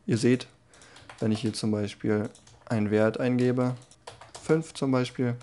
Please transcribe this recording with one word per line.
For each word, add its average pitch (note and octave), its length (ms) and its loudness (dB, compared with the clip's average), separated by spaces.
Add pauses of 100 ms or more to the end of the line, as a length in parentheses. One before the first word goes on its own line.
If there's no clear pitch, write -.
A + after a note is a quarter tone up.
Ihr A#2+ 100 0
seht, B2 300 2 (720)
wenn A2+ 120 0
ich G#2 120 -2
hier A2 100 -2
zum A2 180 -4
Beispiel G#2+ 600 -2 (340)
einen G#2 260 0
Wert A2 300 2
eingebe, B2 540 0 (680)
fünf D#3+ 300 0
zum C#3 200 -2
Beispiel, B2 500 0